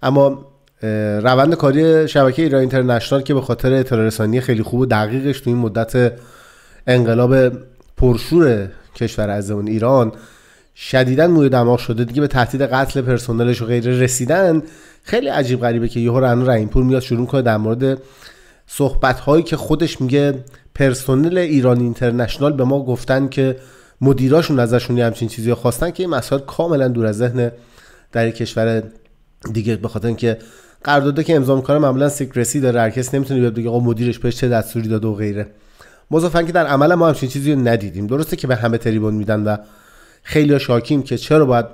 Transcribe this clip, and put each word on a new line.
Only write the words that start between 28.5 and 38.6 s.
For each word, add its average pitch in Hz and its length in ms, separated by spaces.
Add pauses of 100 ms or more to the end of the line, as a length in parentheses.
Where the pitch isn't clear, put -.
دیگه، 110 220
به 101 120
خاطر 113 200
اینکه 113 300 (460)
قرارداده 143 400
که 160 120
امضا 135 200
می‌کنه 135 220
معمولاً 143 320
سیکرسی 131 500
داره، 123 220
هر 113 80
کس 127 240
نمی‌تونه 135 260
بیاد 120 140
بگه 117 160
آقا 120 100
مدیرش 120 400
بهش 120 160
چه 131 140
دستوری 113 380
داده 110 200
و 107 60
غیره. 101 340 (640)
مضافاً 165 320
که 165 80
در 160 160
عمل 143 260
ما 170 140
همچین 139 220
چیزی 143 240
رو 139 60
ندیدیم. 104 480
درسته 147 280
که - 120
به 127 80
همه 117 220